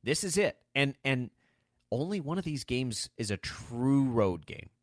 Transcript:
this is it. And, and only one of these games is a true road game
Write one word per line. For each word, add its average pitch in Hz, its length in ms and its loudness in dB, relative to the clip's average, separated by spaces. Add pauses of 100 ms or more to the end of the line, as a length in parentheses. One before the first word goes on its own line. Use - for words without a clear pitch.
this - 200 0
is 180 140 0
it. 202 200 2 (160)
And, 139 300 2
and 131 260 0 (640)
only 165 280 -2
one 160 200 -4
of 185 40 -6
these 147 200 -4
games 123 520 -4
is 107 140 -4
a 101 80 0
true 131 680 2
road 98 420 2
game - 220 -12 (140)